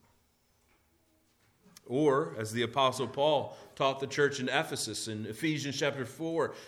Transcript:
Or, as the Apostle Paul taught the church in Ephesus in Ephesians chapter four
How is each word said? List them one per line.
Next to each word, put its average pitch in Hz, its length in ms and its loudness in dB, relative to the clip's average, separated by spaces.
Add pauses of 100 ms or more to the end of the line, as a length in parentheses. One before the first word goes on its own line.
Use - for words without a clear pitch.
(1900)
Or, 143 520 2
as 107 140 -4
the 120 100 0
Apostle 127 460 2
Paul 139 500 2 (160)
taught 135 240 2
the 139 80 -4
church 139 320 2
in 127 100 -2
Ephesus 131 600 -2
in 107 180 -6
Ephesians 139 500 -2
chapter 135 300 -2
four 160 480 -2 (140)